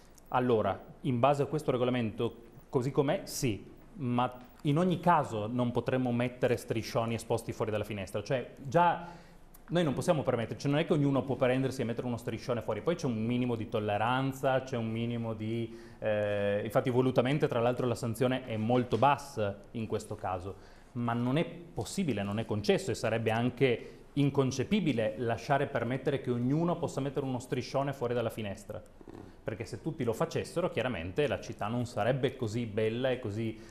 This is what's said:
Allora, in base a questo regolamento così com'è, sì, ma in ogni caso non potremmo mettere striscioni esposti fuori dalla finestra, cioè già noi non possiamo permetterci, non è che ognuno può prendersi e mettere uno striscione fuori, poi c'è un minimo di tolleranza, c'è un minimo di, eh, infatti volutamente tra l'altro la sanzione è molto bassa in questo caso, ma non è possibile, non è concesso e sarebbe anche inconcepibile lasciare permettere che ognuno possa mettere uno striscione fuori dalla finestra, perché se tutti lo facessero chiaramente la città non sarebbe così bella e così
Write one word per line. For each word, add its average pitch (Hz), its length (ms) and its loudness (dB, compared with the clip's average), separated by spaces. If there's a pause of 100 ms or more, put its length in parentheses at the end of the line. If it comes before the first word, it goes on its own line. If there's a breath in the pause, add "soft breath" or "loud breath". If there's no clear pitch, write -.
(300 loud breath)
Allora, 113 460 2 (260)
in 123 180 0
base 139 220 4
a 127 40 2
questo 151 240 -2
regolamento 120 640 0 (340)
così 127 220 0
com'è, 151 320 0
sì, - 420 -4 (340)
ma 123 520 -2 (160)
in 147 120 4
ogni 180 220 2
caso 117 500 4
non 123 220 0
potremmo 123 400 2
mettere 120 440 2
striscioni 117 580 -2
esposti 110 380 -2
fuori 110 200 -2
dalla 104 100 0
finestra, 101 400 -4
cioè 127 260 -2 (160)
già 165 440 4 (600 loud breath)
noi 175 140 2
non 147 100 2
possiamo 131 300 2
permetterci, 120 460 0
non 143 100 4
è 170 80 2
che - 60 0
ognuno 139 320 4
può 127 100 -2
prendersi 127 460 2
e 117 40 0
mettere 113 220 -4
uno 120 100 -2
striscione 110 460 -4
fuori, 107 180 -2
poi 160 140 0
c'è 170 120 -4
un 110 180 0
minimo 123 320 0
di 107 120 -6
tolleranza, 127 960 2
c'è 131 140 -4
un 113 120 0
minimo 113 460 -2
di, 110 420 -4 (220 loud breath)
eh, 104 640 2
infatti 120 280 2
volutamente 127 580 4
tra 123 100 0
l'altro 123 300 2
la 117 80 2
sanzione 127 500 0
è 113 100 -4
molto 113 420 2
bassa 113 640 2 (100)
in 113 160 -4
questo 107 260 -4
caso, 92 400 -4 (380 loud breath)
ma 120 200 -2
non 123 260 2
è 170 60 2
possibile, 127 800 -4
non 101 160 -2
è 113 60 -2
concesso 110 480 2
e - 20 0
sarebbe 113 380 0
anche 120 640 2 (180)
inconcepibile 135 1040 2
lasciare 127 480 2
permettere 131 540 -2
che 131 100 -4
ognuno 143 460 2
possa 139 240 -4
mettere 135 240 -2
uno 127 140 -2
striscione 135 560 -2
fuori 120 200 -2
dalla 120 160 0
finestra, 101 520 -8 (600 loud breath)
perché 110 220 -6
se - 160 -10
tutti 147 240 -4
lo 131 80 2
facessero 165 580 -2
chiaramente 110 560 -2
la 101 140 0
città - 260 -6
non 120 200 -2
sarebbe 123 500 0
così 117 300 -2
bella 113 440 0
e 123 80 0
così 110 400 -4 (120)